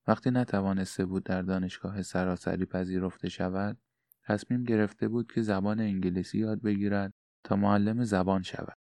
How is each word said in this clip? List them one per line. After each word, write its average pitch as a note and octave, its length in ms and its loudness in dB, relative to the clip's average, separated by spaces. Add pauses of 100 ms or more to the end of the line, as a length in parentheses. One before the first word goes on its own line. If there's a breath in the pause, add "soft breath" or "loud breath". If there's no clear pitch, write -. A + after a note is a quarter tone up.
وقتی A2 240 2
نتوانسته G2 760 0
بود F#2 180 -2
در F#2 180 0
دانشگاه F#2 600 -2
سراسری F2+ 640 -2
پذیرفته F#2 640 -2
شود، F#2+ 480 -2 (460)
تصمیم B2 400 -2
گرفته A2 440 2
بود A#2 240 -2
که A#2 100 0
زبان G#2 380 0
انگلیسی F#2 600 0
یاد A2 220 -2
بگیرد G2+ 520 0 (300)
تا G#2 120 0
معلم G#2 480 4
زبان F#2+ 380 2
شود. - 360 -10 (100)